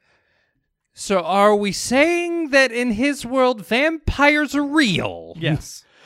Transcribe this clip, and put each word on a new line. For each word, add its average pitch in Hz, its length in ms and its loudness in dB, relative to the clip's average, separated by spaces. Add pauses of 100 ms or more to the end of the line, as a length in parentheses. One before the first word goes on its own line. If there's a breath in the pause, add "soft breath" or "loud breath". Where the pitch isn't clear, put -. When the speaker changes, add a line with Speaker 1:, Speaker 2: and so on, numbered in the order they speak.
(1000)
Speaker 1:
So 196 220 -2
are 196 340 4
we 202 160 -2
saying 339 800 0
that 262 220 2
in 240 200 -2
his 262 340 -2
world, 254 400 0
vampires 294 920 0
are 285 100 0
real? 123 720 0
Speaker 2:
Yes. - 480 -4 (200 loud breath)